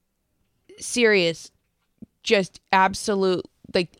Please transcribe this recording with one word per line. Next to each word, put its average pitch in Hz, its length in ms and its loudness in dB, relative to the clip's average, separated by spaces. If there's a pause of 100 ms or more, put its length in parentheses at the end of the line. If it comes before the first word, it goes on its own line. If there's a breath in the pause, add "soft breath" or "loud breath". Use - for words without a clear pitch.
(800)
serious, 202 720 0 (720)
just 202 380 -2 (120)
absolute, 190 720 0 (300)
like, 185 260 -2